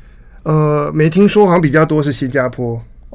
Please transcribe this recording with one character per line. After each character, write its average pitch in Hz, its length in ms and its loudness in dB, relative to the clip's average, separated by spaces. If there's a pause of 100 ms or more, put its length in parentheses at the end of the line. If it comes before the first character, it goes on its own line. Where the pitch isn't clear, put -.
(440)
呃， 151 500 -2
没 156 160 0
听 196 180 4
说， 208 160 4
好 185 80 2
像 180 80 2
比 151 100 0
较 156 140 2
多 151 180 0
是 147 80 -2
新 131 200 -6
加 127 180 -2
坡。 117 340 -8 (320)